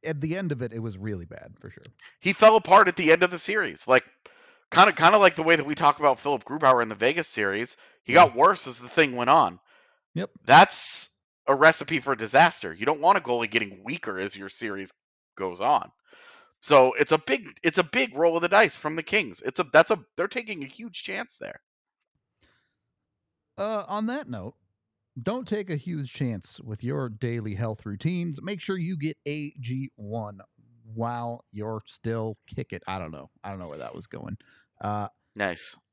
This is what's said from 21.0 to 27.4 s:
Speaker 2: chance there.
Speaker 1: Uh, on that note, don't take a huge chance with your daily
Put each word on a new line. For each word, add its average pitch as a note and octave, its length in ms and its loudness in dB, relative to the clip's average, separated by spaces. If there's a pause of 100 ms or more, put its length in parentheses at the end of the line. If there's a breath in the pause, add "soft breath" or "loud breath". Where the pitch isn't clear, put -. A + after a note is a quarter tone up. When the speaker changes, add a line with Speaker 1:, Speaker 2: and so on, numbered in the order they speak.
Speaker 2:
chance G#3 360 -12
there. - 220 -16 (2000)
Speaker 1:
Uh, G#3 280 -4
on G#3+ 200 -6
that C4+ 240 -8
note, G2 240 -12 (680)
don't A3+ 240 -6
take G#3 220 -6
a E3 80 -6
huge C#3+ 340 -8
chance A#2 500 -8
with G#2+ 220 -14
your C3 280 -6
daily A2 440 -8